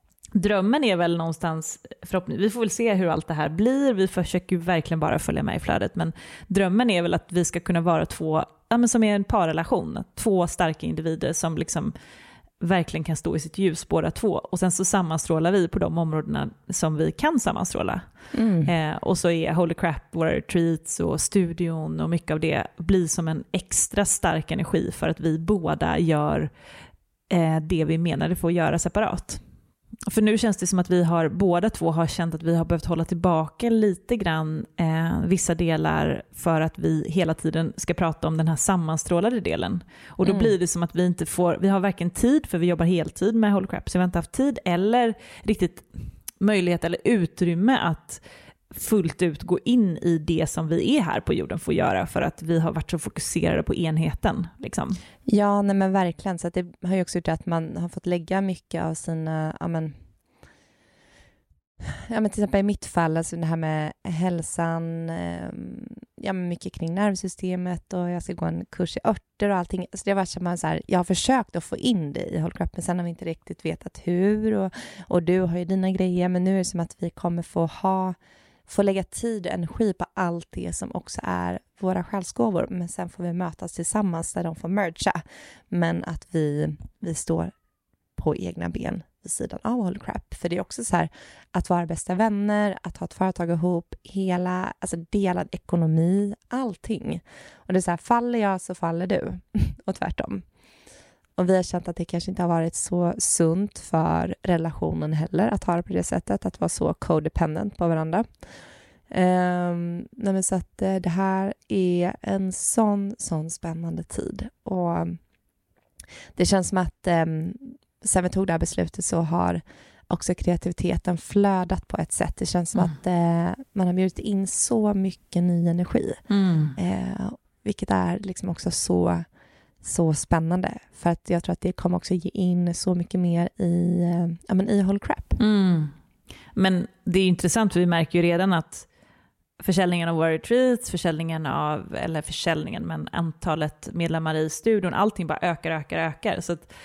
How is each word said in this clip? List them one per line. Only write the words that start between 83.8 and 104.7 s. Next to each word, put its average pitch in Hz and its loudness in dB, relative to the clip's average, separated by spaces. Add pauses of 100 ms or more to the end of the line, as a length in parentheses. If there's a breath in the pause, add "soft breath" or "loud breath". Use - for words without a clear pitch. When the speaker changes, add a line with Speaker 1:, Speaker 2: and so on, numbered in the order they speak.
Speaker 2:
där 175 -4
de 165 -6
får - -10
mergea. 185 -2 (460 loud breath)
Men 170 0
att 165 -8
vi, 151 0 (220)
vi 165 -6
står 165 -2 (640)
på - 0
egna 165 -6
ben - -6 (200)
vid - -10
sidan - -8
av 240 -2
Holy 185 -4
Crap. - -10
För - -4
det 170 -4
är 190 -2
också 233 -10
så 180 0
här, 165 2 (420 loud breath)
att - -2
vara 175 2
bästa 170 -4
vänner, 208 2
att - -12
ha - -8
ett - -8
företag 180 0
ihop, 175 0
hela, 180 -2
alltså - -6 (140)
delad 180 0
ekonomi, 175 2 (140)
allting. 220 -6 (320 loud breath)
Och - -10
det 185 4
är - 2
så 180 0
här, 170 0
faller 240 0
jag 196 2
så - -10
faller 170 -2
du. 185 -2 (260)
<laughs> - -2
Och 190 -2
tvärtom. - -4 (920 soft breath)
Och 180 0
vi 190 6
har 185 2
känt 180 -6
att 170 -6
det 170 -4
kanske 175 -4
inte 185 -4
har 175 2
varit 165 0
så 175 0
sunt 180 2
för 165 0
relationen 160 -2